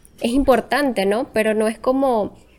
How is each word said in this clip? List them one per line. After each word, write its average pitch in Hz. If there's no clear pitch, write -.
Es 233
importante, 247
¿no? 208
Pero 220
no 214
es 220
como, 262